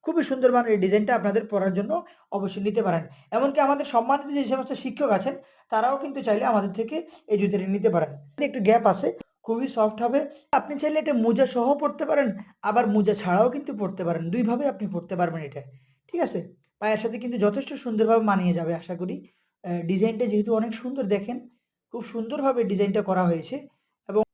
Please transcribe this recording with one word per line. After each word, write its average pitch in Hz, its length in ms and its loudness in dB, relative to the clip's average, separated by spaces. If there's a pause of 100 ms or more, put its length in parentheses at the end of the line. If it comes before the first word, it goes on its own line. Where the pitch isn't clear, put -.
খুবই 320 200 2
সুন্দর 254 300 4
মানের 240 180 4
এই 214 60 6
ডিজাইনটা 202 380 4
আপনাদের 208 320 0
পরার 190 280 0
জন্য 277 300 -2 (280)
অবশ্যই 196 300 -4
নিতে 208 200 0
পারেন। 170 200 2 (280)
এমনকি 277 300 2
আমাদের 277 240 2
সম্মানিত 269 500 0
যে 277 100 0
সমস্ত 262 280 -2
শিক্ষক 262 380 -2
আছেন, 208 240 0 (360)
তারাও 240 260 2
কিন্তু 277 260 -8
চাইলে 220 220 0
আমাদের 202 260 2
থেকে 226 360 -6 (200)
এই 208 120 2
জুতাটা 190 280 0
নিতে 196 240 2
পারেন। 165 200 2 (320)
একটু 277 180 -2
গ্যাপ 226 260 4
আছে, 226 260 2 (300)
খুবই 233 260 -4
সফট 214 340 0
হবে। 247 180 2 (320)
আপনি 294 260 -2
চাইলে 311 200 0
এটা 311 140 -2
মোজা 233 340 4
সহ 247 280 2
পরতে 294 300 -2
পারেন, 285 240 2 (340)
আবার 214 260 2
মোজা 208 260 2
ছাড়াও 196 360 2
কিন্তু 285 260 -8
পরতে 185 280 -4
পারেন, 165 260 -2
দুইভাবে 247 380 0
আপনি 214 200 -6
পরতে 175 280 -6
পারবেন 165 260 -2
এটা, 143 180 -12 (520)
ঠিক 349 80 -4
আছে? - 340 -4 (240)
পায়ের 214 200 0
সাথে 226 200 -4
কিন্তু 240 200 -6
যথেষ্ট 208 360 0
সুন্দরভাবে 220 500 2
মানিয়ে 185 300 2
যাবে 165 200 -2
আশা 170 200 -8
করি। 185 320 -8 (380)
আহ, 175 220 -4
ডিজাইনটা 214 400 0
যেহেতু 208 280 0
অনেক 220 180 0
সুন্দর, 262 300 -8
দেখেন 208 460 -4 (440)
খুব 226 120 -10
সুন্দরভাবে 240 600 -2
ডিজাইনটা 196 380 0
করা 185 220 2
হয়েছে 175 440 -2 (400)
এবং 208 140 2 (120)